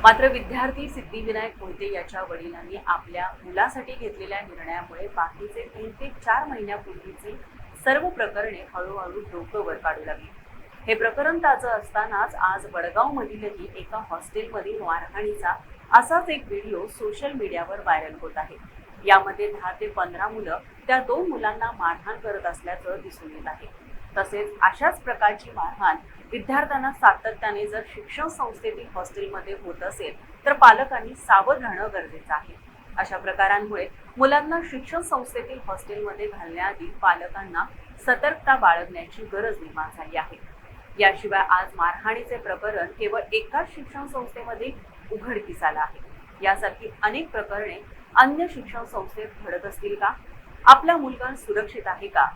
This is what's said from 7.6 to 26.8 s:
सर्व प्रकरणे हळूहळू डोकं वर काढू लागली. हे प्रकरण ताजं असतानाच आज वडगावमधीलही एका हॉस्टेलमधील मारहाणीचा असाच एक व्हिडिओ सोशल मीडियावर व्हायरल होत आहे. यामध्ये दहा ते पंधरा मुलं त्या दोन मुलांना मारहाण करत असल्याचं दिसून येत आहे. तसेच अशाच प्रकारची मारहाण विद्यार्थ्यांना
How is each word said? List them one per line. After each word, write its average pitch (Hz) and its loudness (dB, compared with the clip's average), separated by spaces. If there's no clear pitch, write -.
सर्व 294 4
प्रकरणे 208 -4
हळूहळू 185 -8
डोकं 190 -8
वर 160 -6
काढू 156 -4
लागली. 156 -10
हे 220 2
प्रकरण 277 2
ताजं 269 4
असतानाच 214 -2
आज 190 0
वडगावमधीलही 208 -2
एका 214 -8
हॉस्टेलमधील 214 -8
मारहाणीचा 185 -2
असाच 330 6
एक 302 -4
व्हिडिओ 403 -6
सोशल 285 -6
मीडियावर 190 -6
व्हायरल 156 0
होत 165 -10
आहे. 156 -8
यामध्ये 196 6
दहा 185 -6
ते 214 -8
पंधरा 180 -4
मुलं 208 -6
त्या 254 6
दोन 269 0
मुलांना 226 -4
मारहाण 170 -2
करत 196 -8
असल्याचं 180 -6
दिसून 165 -16
येत 156 -12
आहे. 156 -12
तसेच 208 -4
अशाच 277 4
प्रकारची 214 0
मारहाण 170 0
विद्यार्थ्यांना 269 -2